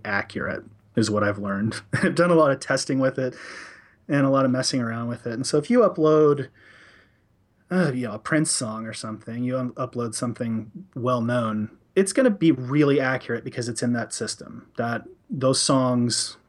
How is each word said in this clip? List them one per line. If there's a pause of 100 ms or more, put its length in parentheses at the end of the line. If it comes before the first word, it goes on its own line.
accurate, (320)
is
what
I've
learned.
<laughs>
I've
done
a
lot
of
testing
with
it (720)
and
a
lot
of
messing
around
with
it.
And
so
if
you
upload, (1200)
uh,
you
know,
a
Prince
song
or
something,
you
un-,
upload
something (240)
well-known, (260)
it's
gonna
be
really
accurate
because
it's
in
that
system. (100)
That (260)
those
songs (120)